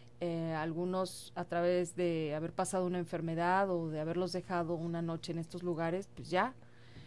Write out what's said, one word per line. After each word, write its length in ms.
eh, 380
algunos 800
a 100
través 500
de 400
haber 160
pasado 340
una 140
enfermedad 720
o 200
de 120
haberlos 320
dejado 420
una 260
noche 300
en 80
estos 240
lugares, 500
pues 160
ya 240